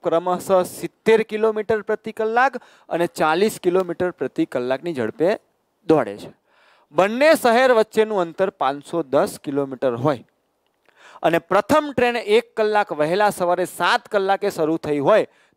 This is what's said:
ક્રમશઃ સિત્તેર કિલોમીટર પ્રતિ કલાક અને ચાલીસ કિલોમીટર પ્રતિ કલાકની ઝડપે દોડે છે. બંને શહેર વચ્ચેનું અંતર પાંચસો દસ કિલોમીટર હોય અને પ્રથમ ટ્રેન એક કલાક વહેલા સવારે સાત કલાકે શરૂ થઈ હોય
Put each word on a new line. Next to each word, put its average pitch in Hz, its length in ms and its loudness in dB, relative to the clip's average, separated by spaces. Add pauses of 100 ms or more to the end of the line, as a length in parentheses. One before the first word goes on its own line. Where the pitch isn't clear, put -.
ક્રમશઃ 180 480 -2 (120)
સિત્તેર 214 600 0
કિલોમીટર 214 580 -2
પ્રતિ 214 300 -6
કલાક 233 460 -2 (320)
અને 170 180 -2
ચાલીસ 175 520 -2
કિલોમીટર 180 520 -2
પ્રતિ 147 340 -4
કલાકની 131 480 -4
ઝડપે 131 460 -2 (480)
દોડે 120 300 2
છે. - 160 -18 (580)
બંને 226 440 4
શહેર 247 380 4
વચ્ચેનું 214 480 0
અંતર 175 280 -2
પાંચસો 143 540 -4
દસ 143 360 0
કિલોમીટર 135 560 -4
હોય 123 280 -2 (1000)
અને 165 160 2
પ્રથમ 277 520 0
ટ્રેન 240 240 0
એક 214 400 0
કલાક 214 360 0
વહેલા 170 380 0
સવારે 175 360 -2
સાત 196 420 -2
કલાકે 196 420 -2
શરૂ 160 280 -2
થઈ 147 220 -4
હોય 170 260 2 (320)